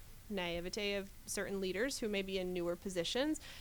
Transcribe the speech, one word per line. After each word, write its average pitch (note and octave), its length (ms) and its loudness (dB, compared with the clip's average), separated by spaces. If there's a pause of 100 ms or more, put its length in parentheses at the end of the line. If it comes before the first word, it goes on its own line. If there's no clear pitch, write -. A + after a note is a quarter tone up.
(300)
naivete F3+ 640 0
of G3 160 -2 (160)
certain G3 340 0
leaders F#3+ 380 2
who A3+ 100 0
may G3 140 2
be F#3+ 160 0
in F3+ 160 2
newer F3 200 2
positions. G3 640 2 (220)